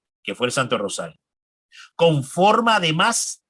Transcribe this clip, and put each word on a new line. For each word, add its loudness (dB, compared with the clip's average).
que -8
fue -2
el -4
Santo -2
Rosario. -8
Conforma 2
además -2